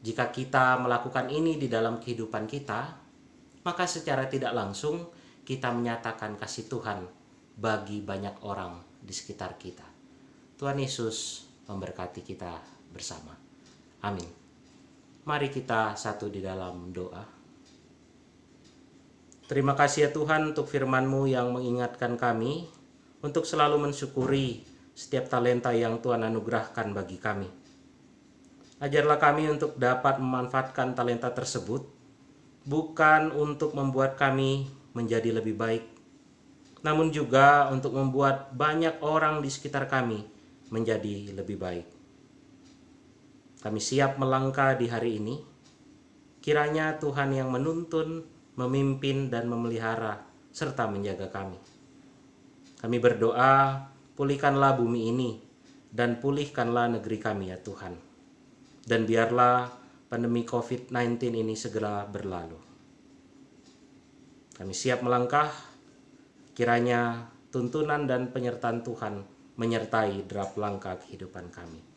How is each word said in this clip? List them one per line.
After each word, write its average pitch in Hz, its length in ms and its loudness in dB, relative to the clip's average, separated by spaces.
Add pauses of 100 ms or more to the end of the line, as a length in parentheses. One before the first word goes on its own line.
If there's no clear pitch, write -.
Jika 117 240 -2
kita 131 480 4
melakukan 123 540 -2
ini 160 240 0
di 139 160 -2
dalam 113 260 0
kehidupan 110 480 -6
kita, 113 540 -8 (640)
maka 180 240 -2
secara 139 400 -2
tidak 131 240 -2
langsung 147 560 -4 (400)
kita 127 240 -4
menyatakan 117 640 -4
kasih 110 320 -10
Tuhan 104 400 -6 (480)
bagi 104 480 -4
banyak 101 400 -8
orang 92 400 -10 (160)
di 92 160 -14
sekitar 92 400 -10
kita. - 320 -18 (720)
Tuhan 139 180 -2
Yesus 120 720 -6 (240)
memberkati 92 500 -8
kita 87 380 -12 (320)
bersama. - 420 -14 (720)
Amin. 95 240 -6 (1000)
Mari 143 240 -2
kita 113 480 -2
satu 104 320 -6
di 98 80 -10
dalam 92 560 -8
doa. 90 320 -10 (2250)
Terima 131 240 2
kasih 143 320 4
ya 139 80 2
Tuhan 156 400 2
untuk - 160 -2
firman-Mu 135 560 2
yang 127 240 2
mengingatkan 123 640 -2
kami 123 560 -2 (560)
untuk 156 240 -2
selalu 147 400 4
mensyukuri 135 720 -2 (320)
setiap - 320 -4
talenta 123 480 2
yang 113 240 2
Tuhan 117 320 0
anugerahkan 110 640 -2
bagi 92 240 -6
kami. 101 320 -4 (1300)
Ajarlah 147 420 4
kami 151 320 4
untuk 147 300 -2
dapat 127 420 2
memanfaatkan 127 720 -2
talenta 120 400 0
tersebut, 117 540 -4 (800)
bukan 156 680 4
untuk 147 400 0
membuat 135 460 2
kami 135 500 2 (240)
menjadi 113 480 0
lebih 107 160 -2
baik, 113 260 0 (1000)
namun 156 240 4
juga 139 640 8
untuk 131 240 0
membuat 135 560 2
banyak 160 480 2
orang 156 400 2
di 139 80 -2
sekitar 135 400 -4
kami 120 320 0 (480)
menjadi 104 640 -2
lebih 98 240 -8
baik. 90 300 -6 (1800)
Kami 107 180 -4
siap 135 400 0
melangkah 135 560 2
di 120 80 0
hari 117 320 -2
ini. 117 240 -6 (960)
Kiranya 151 640 0
Tuhan 139 320 0
yang 131 160 0
menuntun, 160 720 -2 (320)
memimpin, 135 800 0
dan 117 160 -2
memelihara, 113 720 -2 (320)
serta 135 320 -2
menjaga 98 480 -4
kami. 95 240 -8 (1200)
Kami 120 240 -2
berdoa, 131 880 6 (240)
pulihkanlah 139 640 4
bumi 117 320 2
ini, 123 220 0 (580)
dan 120 320 0
pulihkanlah 120 800 0
negeri 110 160 -4
kami 101 320 -4
ya 92 80 -8
Tuhan. 92 400 -12 (880)
Dan 113 240 2
biarlah 120 640 4 (400)
pandemi 120 320 0
covid 123 480 -4
nineteen 120 400 0
ini 110 240 -2
segera 104 480 -4
berlalu. 92 560 -8 (1900)
Kami 92 240 -10
siap 123 240 0
melangkah, 123 480 2 (1040)
kiranya 120 800 2 (160)
tuntunan 147 560 -2
dan 127 240 0
penyertaan 120 560 -2
Tuhan 104 400 -8 (320)
menyertai 110 720 0
derap 98 240 -6
langkah 98 480 -6
kehidupan 90 480 -16
kami. 85 320 -16 (160)